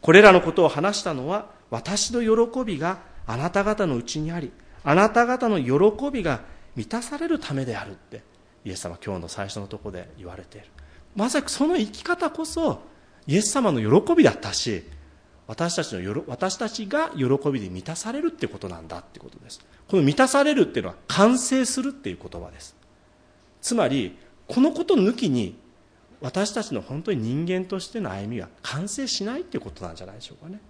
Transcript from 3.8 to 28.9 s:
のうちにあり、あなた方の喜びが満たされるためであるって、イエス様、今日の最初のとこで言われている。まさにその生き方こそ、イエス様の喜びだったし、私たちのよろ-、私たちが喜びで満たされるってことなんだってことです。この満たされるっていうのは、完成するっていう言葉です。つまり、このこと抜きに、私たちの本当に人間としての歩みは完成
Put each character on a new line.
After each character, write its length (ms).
の 100
う 60
ち 160
に 140
あ 80
り、 100
あ 100
な 160
た 160
方 220
の 140
喜 480
び 120
が 180
満 140
た 140
さ 160
れ 100
る 100
た 160
め 100
で 120
あ 80
る 80
っ 20
て、 280
イ 60
エ 60
ス 40
様、 240
今 120
日 60
の 60
最 180
初 140
の 80
と 100
こ 120
で 280
言 80
わ 100
れ 60
て 160
い 20
る。 60
ま 160
さ 100
に 80
そ 180
の 100
生 160
き 100
方 280
こ 140
そ、 380
イ 100
エ 60
ス 100
様 180
の 320
喜 120
び 100
だ 80
っ 40
た 160
し、 300
私 300
た 80
ち 80
の 80
よ 140
ろ-、 120
私 300
た 140
ち 160
が 240
喜 140
び 100
で 80
満 180
た 80
さ 180
れ 100
る 60
っ 20
て 180
こ 100
と 100
な 120
ん 80
だ 100
っ 60
て 160
こ 100
と 80
で 120
す。 100
こ 80
の 60
満 140
た 100
さ 180
れ 100
る 80
っ 40
て 140
い 20
う 20
の 60
は、 60
完 300
成 260
す 180
る 80
っ 20
て 180
い 40
う 40
言 220
葉 100
で 100
す。 140
つ 140
ま 120
り、 300
こ 120
の 120
こ 120
と 100
抜 200
き 160
に、 260
私 320
た 100
ち 100
の 80
本 220
当 100
に 80
人 260
間 200
と 140
し 80
て 120
の 100
歩 180
み 120
は 80
完 260
成 200